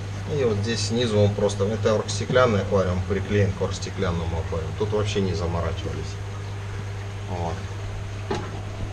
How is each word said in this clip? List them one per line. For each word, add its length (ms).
И 60
вот 140
здесь 300
снизу 300
он 120
просто, 340
это 300
оргстеклянный 680
аквариум, 480
приклеен 440
к 100
оргстеклянному 760
аквариуму. 400
Тут 140
вообще 300
не 100
заморачивались. 800
Вот. 240